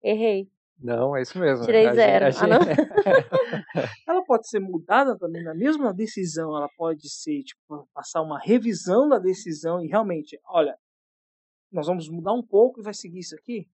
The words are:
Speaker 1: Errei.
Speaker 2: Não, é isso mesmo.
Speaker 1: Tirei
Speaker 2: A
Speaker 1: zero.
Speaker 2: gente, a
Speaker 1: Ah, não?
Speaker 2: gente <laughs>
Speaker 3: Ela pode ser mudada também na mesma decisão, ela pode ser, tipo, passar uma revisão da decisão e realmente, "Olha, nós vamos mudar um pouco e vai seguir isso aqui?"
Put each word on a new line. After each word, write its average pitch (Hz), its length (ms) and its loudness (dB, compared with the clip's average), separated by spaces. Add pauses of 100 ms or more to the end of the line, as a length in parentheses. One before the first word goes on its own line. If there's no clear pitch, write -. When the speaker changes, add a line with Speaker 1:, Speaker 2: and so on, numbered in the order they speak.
Speaker 1:
Errei. 208 460 0 (280)
Speaker 2:
Não, 127 380 -2
é 131 60 -2
isso 185 180 -8
mesmo. 135 260 0
Speaker 1:
Tirei 220 220 6
Speaker 2:
A - 60 2
Speaker 1:
zero. 196 360 6
Speaker 2:
gente, - 120 -2
a - 20 4
Speaker 1:
Ah, 214 40 4
não? 233 140 8
Speaker 2:
gente 330 60 4
<laughs> 403 1400 0
Speaker 3:
Ela 370 200 -2
pode 226 240 0
ser 208 100 -2
mudada 196 580 0
também 165 260 -8
na 160 120 -10
mesma 262 380 0
decisão, 165 640 -6
ela 143 120 -4 (100)
pode 156 320 -6
ser, 147 340 -8
tipo, - 500 -18
passar 151 280 -8
uma 156 160 -6
revisão 220 720 2
da 208 100 4
decisão 175 680 -4
e 156 40 -10
realmente, 175 580 -4
"Olha, 160 300 0 (960)
nós 156 160 -4
vamos 170 220 -4
mudar 170 240 -4
um 240 120 -2
pouco 233 360 4
e - 20 -16
vai 208 100 -10
seguir 180 260 -16
isso 165 160 -14
aqui?" 233 300 -10 (120)